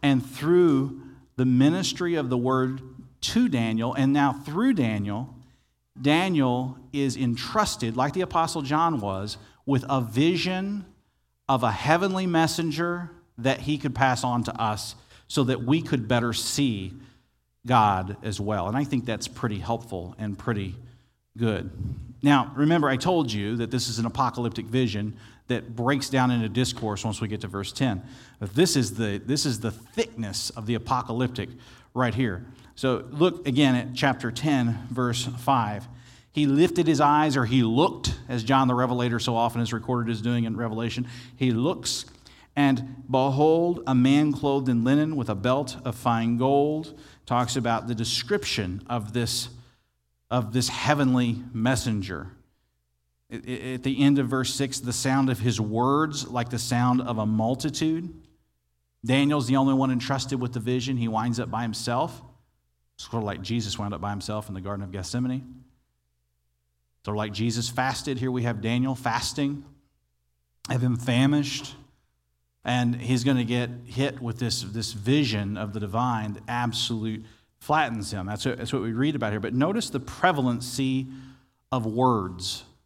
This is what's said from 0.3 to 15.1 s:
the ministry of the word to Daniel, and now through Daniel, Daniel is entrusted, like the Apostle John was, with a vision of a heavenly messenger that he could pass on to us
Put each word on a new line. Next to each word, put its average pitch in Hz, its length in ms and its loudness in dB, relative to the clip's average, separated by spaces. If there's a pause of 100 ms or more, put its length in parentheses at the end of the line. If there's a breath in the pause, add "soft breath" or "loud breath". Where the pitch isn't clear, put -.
the 127 100 4
ministry 165 680 4
of 139 120 0
the 127 80 0
word 131 460 0 (400)
to - 260 2
Daniel, 117 460 0
and 139 180 2
now 143 220 4
through 202 400 0
Daniel, 110 600 -2 (680 soft breath)
Daniel 135 760 2 (160)
is 139 240 0
entrusted, 120 800 -2
like 135 160 0
the 190 80 -2
Apostle 165 400 0
John 151 400 2
was, 98 380 -4 (260 loud breath)
with 135 240 2
a 135 120 2
vision 180 840 0 (640)
of 131 140 4
a 120 80 4
heavenly 180 560 2
messenger 165 840 0 (280)
that 120 220 0
he 143 180 -2
could 139 160 -2
pass 131 300 2
on 120 200 0
to - 160 -6
us 107 340 -4 (340 soft breath)